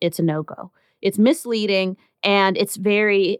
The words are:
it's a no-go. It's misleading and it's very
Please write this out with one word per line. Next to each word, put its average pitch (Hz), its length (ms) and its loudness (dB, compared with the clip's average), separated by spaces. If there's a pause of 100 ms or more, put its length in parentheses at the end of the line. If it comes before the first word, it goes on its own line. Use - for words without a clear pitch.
it's 170 180 -2
a - 20 -2
no-go. 156 500 -4 (300)
It's 196 160 -2
misleading 214 760 0 (280)
and 196 340 2
it's - 180 -2
very 202 640 0